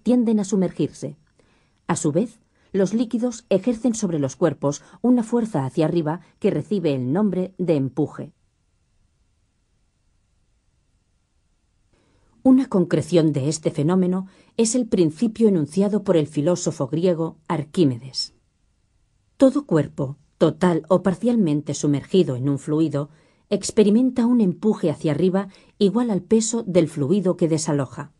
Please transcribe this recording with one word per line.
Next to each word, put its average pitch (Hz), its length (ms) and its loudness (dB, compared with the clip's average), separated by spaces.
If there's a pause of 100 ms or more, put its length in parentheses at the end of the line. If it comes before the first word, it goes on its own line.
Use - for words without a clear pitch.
tienden 233 380 2
a 196 40 -2
sumergirse. 170 720 -4 (720)
A 170 100 0
su 151 160 -2
vez, 202 280 -2 (300)
los 190 220 0
líquidos 233 560 -4
ejercen 233 460 0
sobre 175 240 -4
los 135 180 -4
cuerpos 147 460 -2 (180)
una 247 220 2
fuerza 226 420 -4
hacia 151 220 -2
arriba 165 340 -2 (180)
que 208 120 0
recibe 160 440 -2
el 131 200 -2
nombre 185 420 -2
de 170 200 0
empuje. 139 580 -4 (4000)
Una 262 260 6
concreción 165 640 2
de 143 160 -2
este 156 220 -4
fenómeno 180 560 0 (320)
es 226 160 0
el 254 120 0
principio 220 640 2
enunciado 196 560 0
por 180 140 2
el 151 80 0
filósofo 147 640 -2
griego 165 500 -2 (100)
Arquímedes. 135 840 -2 (1040)
Todo 277 260 4
cuerpo, 147 540 -2 (200)
total 170 500 0
o 190 140 2
parcialmente 185 720 0
sumergido 143 640 0
en 127 120 -4
un 139 100 0
fluido, 151 520 -2 (400)
experimenta 220 720 2
un 240 160 2
empuje 196 500 0
hacia 151 220 -2
arriba 185 360 0 (300)
igual 220 320 0
al 180 120 -2
peso 226 400 0
del 170 260 2
fluido 175 480 0
que 170 120 0
desaloja. 147 720 -4